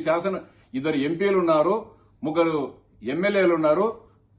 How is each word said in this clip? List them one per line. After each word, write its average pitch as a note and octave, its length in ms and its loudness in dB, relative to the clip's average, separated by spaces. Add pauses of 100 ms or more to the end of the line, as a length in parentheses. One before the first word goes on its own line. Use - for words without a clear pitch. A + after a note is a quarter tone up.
శాసన, F3 280 0 (380)
ఇద్దరు C#3+ 240 -2 (100)
ఎంపీలు F#3 360 0
ఉన్నారు, E3 320 2 (480)
ముగ్గురు D#3 360 0 (540)
ఎమ్మెల్యేలు F#3+ 460 2
ఉన్నారు, D#3 260 2 (540)